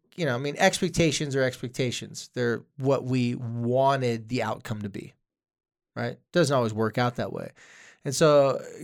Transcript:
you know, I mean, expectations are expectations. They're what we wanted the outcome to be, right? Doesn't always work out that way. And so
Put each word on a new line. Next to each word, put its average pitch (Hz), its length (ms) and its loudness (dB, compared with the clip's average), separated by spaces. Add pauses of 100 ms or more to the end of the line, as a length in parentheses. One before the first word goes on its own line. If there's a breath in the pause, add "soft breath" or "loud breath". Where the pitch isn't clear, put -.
(160)
you 175 100 -4
know, 127 100 0
I 123 40 -4
mean, 143 180 -6
expectations 170 760 2
are 135 80 2
expectations. 123 880 -4
They're 120 300 -2 (140)
what 131 280 0
we 123 300 0
wanted 120 920 0
the 120 160 -2
outcome 107 380 -6
to 104 80 -6
be, - 240 -12 (840)
right? 120 220 -6 (160)
Doesn't 147 220 4
always 117 180 2
work 110 240 -2
out 120 200 2
that 98 140 -4
way. 82 200 -8 (520 loud breath)
And 143 120 -4
so 143 440 6 (240)